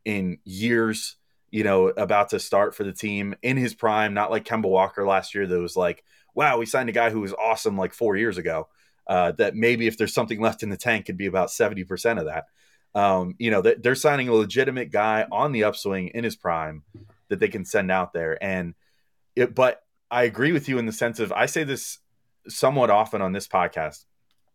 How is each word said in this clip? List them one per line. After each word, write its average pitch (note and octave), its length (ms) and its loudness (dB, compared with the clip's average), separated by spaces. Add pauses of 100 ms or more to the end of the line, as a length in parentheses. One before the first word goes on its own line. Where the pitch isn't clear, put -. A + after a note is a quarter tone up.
in F#2+ 400 -4
years, A2 720 -2 (360)
you G#2 120 -2
know, F#2+ 240 4
about G2+ 440 2
to G#2 80 -2
start G2+ 360 0
for G#2 80 -6
the G2 100 -6
team G2+ 480 -6
in B2+ 160 0
his A#2+ 160 -2
prime, G#2+ 400 0
not G2+ 180 0
like A2 120 -2
Kemba A2 240 -2
Walker F#2+ 400 2
last F#2+ 280 0
year G2+ 120 0
that F2+ 120 0
was F2 180 -4
like, F2 260 0 (300)
'Wow, C#3+ 240 2
we A#2 80 -2
signed B2 240 -2
a - 20 -4
guy A#2 200 2
who A2 100 -2
was G2 120 -4
awesome, A2 440 0
like, F#2 160 -4
four G#2 240 0
years G#2+ 200 -2
ago.' D#2+ 300 -4 (400)
Uh, F2+ 260 2
that G2+ 220 0
maybe A#2 320 2
if A2 100 -2
there's G#2+ 160 -2
something A2+ 280 -2
left A2+ 220 -2
in G#2+ 60 -6
the G2 60 -6
tank, A2 300 -2
could G2+ 100 -8
be G2 120 -4
about F2+ 220 0
seventy G#2 360 -2
percent G2 340 -2
of D#2+ 60 -6
that." D#2 220 -8 (460)
Um, F#2+ 460 2
you A#2 120 0
know, G2+ 100 4
they, A2+ 140 6
they're A#2+ 180 2
signing C3+ 360 2
a A#2+ 40 2
legitimate B2 560 2
guy G#2+ 400 2
on C3 220 0
the A2 140 2
upswing F#2+ 440 -2
in A#2 140 -8
his A2 140 -4
prime D#2 460 -6 (440)
that F#2+ 140 -2
they G#2 80 2
can F#2+ 160 -8
send F#2+ 260 0
out F#2 220 0
there. D#2+ 280 -4
And F#2 320 -4 (640)
it, B2 180 0
but B2+ 300 2 (260)
I B2 140 2
agree A#2+ 300 0
with D3 160 -2
you C3 80 0
in A#2 80 -2
the A2 80 -4
sense A#2 260 -4
of, G2+ 140 -2
I G#2+ 120 2
say D3+ 200 -2
this - 340 -8 (480)
somewhat C3 420 2
often G#2 320 2
on F#2+ 120 -2
this G2 160 -8
podcast, E2+ 560 -2 (500)